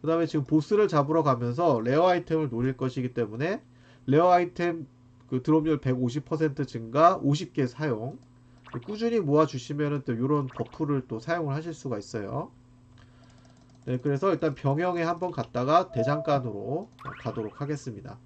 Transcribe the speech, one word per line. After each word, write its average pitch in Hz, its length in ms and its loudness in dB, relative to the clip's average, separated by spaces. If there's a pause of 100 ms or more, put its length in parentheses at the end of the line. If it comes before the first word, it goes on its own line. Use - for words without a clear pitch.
그 147 60 -4
다음에 165 200 2
지금 151 180 0
보스를 196 420 4
잡으러 156 360 2
가면서 123 580 2
레어 143 260 4
아이템을 160 420 0
노릴 123 280 -2
것이기 127 360 -4
때문에 120 480 -4 (440)
레어 156 240 6
아이템 175 580 2 (420)
그 127 140 -2
드롭률 156 360 2
백오십 127 460 -2
퍼센트 151 400 -2
증가, 131 520 4
오십 147 360 0
개 135 140 0
사용. 131 500 -4 (680)
꾸준히 226 340 0
모아주시면은 147 840 0
또 117 120 -4
요런 135 300 0
버프를 139 600 -4
또 110 120 -8
사용을 156 340 -4
하실 160 200 -6
수가 120 260 -6
있어요. 113 520 -8 (1300)
네, 127 120 -2
그래서 143 340 0
일단 156 240 0
병영에 170 480 0
한번 170 280 -4
갔다가 156 600 0
대장간으로 131 960 -2 (320)
가도록 110 400 -8
하겠습니다. 127 640 -10